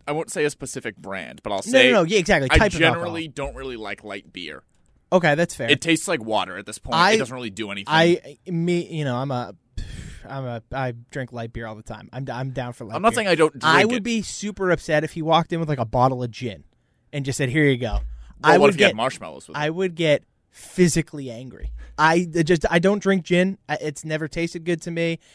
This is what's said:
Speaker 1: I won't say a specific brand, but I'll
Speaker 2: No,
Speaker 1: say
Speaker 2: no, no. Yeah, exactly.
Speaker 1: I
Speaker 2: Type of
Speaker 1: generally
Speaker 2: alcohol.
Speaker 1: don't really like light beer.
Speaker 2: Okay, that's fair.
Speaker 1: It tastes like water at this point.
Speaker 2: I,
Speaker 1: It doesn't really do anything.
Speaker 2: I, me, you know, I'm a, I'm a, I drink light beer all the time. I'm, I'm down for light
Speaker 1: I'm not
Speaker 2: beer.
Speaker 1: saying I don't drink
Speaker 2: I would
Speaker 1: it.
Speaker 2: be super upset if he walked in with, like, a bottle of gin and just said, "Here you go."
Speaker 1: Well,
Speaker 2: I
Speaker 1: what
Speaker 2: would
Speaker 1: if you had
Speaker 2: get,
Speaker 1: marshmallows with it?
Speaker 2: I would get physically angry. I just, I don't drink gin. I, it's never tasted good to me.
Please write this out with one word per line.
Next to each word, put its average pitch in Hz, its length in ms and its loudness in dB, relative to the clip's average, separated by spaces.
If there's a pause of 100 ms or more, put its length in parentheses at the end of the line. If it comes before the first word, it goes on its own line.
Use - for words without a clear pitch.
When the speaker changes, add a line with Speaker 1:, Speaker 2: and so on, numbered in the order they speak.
Speaker 1:
I 147 40 -2
won't 156 200 -6
say 151 140 0
a 147 40 0
specific 123 480 -10
brand, 87 460 -12
but 104 80 -6
I'll 101 80 0
Speaker 2:
No, - 20 -4
Speaker 1:
say 247 300 6
Speaker 2:
no, 233 80 4
no. 175 60 6
Yeah, 202 120 2
exactly. 160 340 2
Speaker 1:
I 160 60 8
Speaker 2:
Type 202 160 4
of 175 60 -2
Speaker 1:
generally 165 480 0
Speaker 2:
alcohol. 139 240 -10
Speaker 1:
don't 120 40 -16
really 131 220 -10
like 104 260 -10
light 101 300 -14
beer. 76 300 -14 (480)
Speaker 2:
Okay, 170 240 4
that's 170 200 0
fair. 127 140 -2
Speaker 1:
It 147 100 2
tastes 165 280 -2
like 160 180 -4
water 95 320 -2
at 101 80 -12
this 107 140 -12
point. - 160 -4
Speaker 2:
I, 180 180 6
Speaker 1:
It 220 60 4
doesn't 127 160 -6
really 120 160 -8
do 107 180 -8
anything. 101 180 -10
Speaker 2:
I, 160 600 2
me, 175 440 -2
you 151 140 -4
know, 127 100 -2
I'm 135 160 -4
a, 123 240 -6 (720)
I'm 135 180 -10
a, 117 180 -10 (100)
I 127 220 -4 (160)
drink 131 200 -8
light 117 220 -10
beer 117 120 -10
all 110 100 -12
the 107 80 -18
time. 104 280 -14
I'm, 131 180 -10
I'm 127 220 -6
down 123 220 -6
for - 100 -16
light 107 120 -10
Speaker 1:
I'm 165 60 -6
not 170 100 4
Speaker 2:
beer. - 60 0
Speaker 1:
saying 214 120 0
I 170 60 4
don't 156 220 4
drink 110 60 -6
Speaker 2:
I 165 220 6
would 247 120 0
Speaker 1:
it. 202 60 -4
Speaker 2:
be 226 180 -2
super 196 500 -6
upset 156 340 0
if - 80 -8
he 165 80 -6
walked 160 320 2
in 170 80 -2
with, 156 80 -2
like, 143 100 -2
a 120 60 -2
bottle 123 380 2
of 117 80 -6
gin 107 340 -10 (480)
and 143 100 -4
just 131 140 -4
said, 139 120 0
"Here 151 160 2
you 135 120 4
go." 117 160 -4
Speaker 1:
Well, - 80 0 (420)
Speaker 2:
I 165 140 8
Speaker 1:
what - 100 4
Speaker 2:
would - 60 6
Speaker 1:
if 156 60 -2
you 131 60 6
had 113 40 6
Speaker 2:
get, 110 60 -2
Speaker 1:
marshmallows 104 520 -6
with - 80 -12
it? 143 40 -4
Speaker 2:
I 151 100 0
would 180 260 -2
get 156 280 2 (260)
physically 156 800 0
angry. 117 420 -12 (260)
I 165 280 4 (180)
just, 156 260 2
I 170 100 4
don't 190 220 2
drink 190 220 2
gin. 185 340 2 (120)
I, 151 100 -2
it's 151 240 -8
never 156 240 -4
tasted 170 380 -6
good 170 160 -2
to 175 100 -8
me. 165 280 -2 (160)